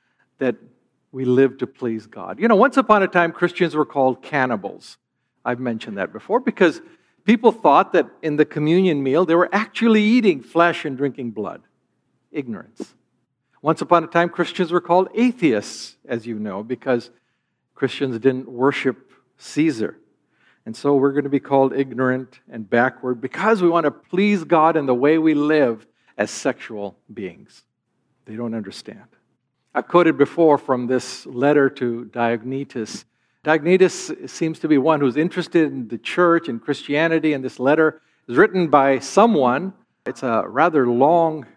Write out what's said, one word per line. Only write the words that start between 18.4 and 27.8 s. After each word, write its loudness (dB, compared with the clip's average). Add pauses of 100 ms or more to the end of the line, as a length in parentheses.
worship -2 (280)
Caesar. -4 (680)
And -12
so 0
we're 2
gonna -2
be 0
called 0
ignorant -4 (100)
and -14
backward -2
because -2
we 4
want 0
to 0
please -2
God 2
in -2
the 0
way 2
we 2
live 0 (300)
as -2
sexual -8 (140)
beings. -14 (640)